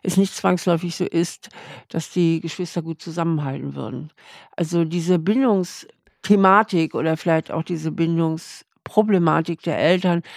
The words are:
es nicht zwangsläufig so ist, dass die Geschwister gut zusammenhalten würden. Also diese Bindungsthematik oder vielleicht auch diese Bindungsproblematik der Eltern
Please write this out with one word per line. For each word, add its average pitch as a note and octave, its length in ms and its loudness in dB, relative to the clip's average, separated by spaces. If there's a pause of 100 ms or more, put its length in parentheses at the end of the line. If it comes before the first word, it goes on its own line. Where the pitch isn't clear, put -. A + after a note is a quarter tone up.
es - 140 -2
nicht F#3+ 160 2
zwangsläufig F3+ 640 0
so F3+ 100 -4
ist, - 440 -4 (400)
dass - 220 -6
die E3 300 0
Geschwister F3 400 -8
gut E3 200 -8
zusammenhalten D3 720 -4
würden. C3+ 360 -10 (460)
Also E3+ 280 -2
diese E3+ 340 0
Bindungsthematik G3 1800 2
oder D#3+ 200 0
vielleicht D#3+ 360 0
auch D#3+ 120 -2
diese D#3+ 280 -6
Bindungsproblematik E3 1700 0
der D3 160 -2
Eltern E3+ 460 2 (140)